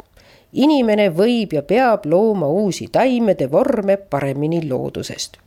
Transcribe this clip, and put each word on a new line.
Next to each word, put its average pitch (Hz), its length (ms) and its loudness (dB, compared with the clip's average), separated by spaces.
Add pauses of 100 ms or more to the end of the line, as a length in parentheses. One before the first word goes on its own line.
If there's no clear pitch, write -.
(520)
„Inimene 226 580 2
võib 214 420 0
ja 147 100 0
peab 226 440 0
looma 185 400 2
uusi 185 460 -2
taimede 214 580 2
vorme 202 460 2
paremini 147 720 -4
loodusest,“ - 680 -8 (100)